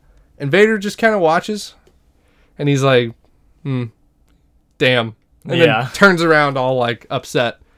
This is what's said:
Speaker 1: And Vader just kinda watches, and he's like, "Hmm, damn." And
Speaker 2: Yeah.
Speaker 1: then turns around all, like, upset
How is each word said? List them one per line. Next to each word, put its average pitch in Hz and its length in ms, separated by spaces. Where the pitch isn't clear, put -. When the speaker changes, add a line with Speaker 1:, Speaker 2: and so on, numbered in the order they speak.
Speaker 1:
And 139 120
Vader 208 280
just 202 200
kinda 220 200
watches, 180 560
and 147 100
he's 139 140
like, 123 300
"Hmm, 131 200
damn." 123 380
And - 140
Speaker 2:
Yeah. 117 240
Speaker 1:
then 127 100
turns 185 300
around 151 360
all, 131 180
like, 120 340
upset 123 480